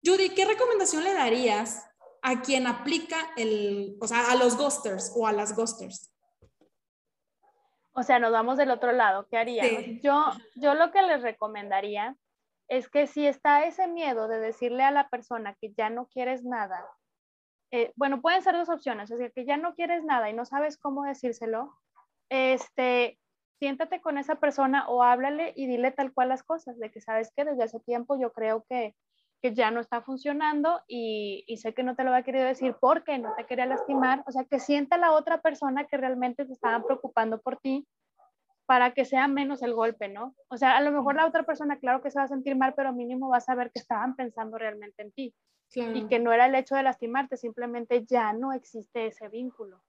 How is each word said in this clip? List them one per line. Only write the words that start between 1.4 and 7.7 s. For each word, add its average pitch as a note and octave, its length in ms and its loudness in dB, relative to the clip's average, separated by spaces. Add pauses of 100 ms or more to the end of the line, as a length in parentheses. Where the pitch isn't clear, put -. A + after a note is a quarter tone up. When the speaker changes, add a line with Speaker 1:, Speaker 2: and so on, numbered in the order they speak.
Speaker 1:
a B3+ 200 0
quien C4 240 0
aplica D4+ 520 -2 (180)
el, G#3 640 -2
o A3+ 80 -4
sea, A#3+ 240 2
a - 20 6
los B3 220 6
ghosters A#3 580 -2
o A3 140 2
a G#3+ 40 2
las G#3 220 -2
ghosters? A3 560 -6 (1800)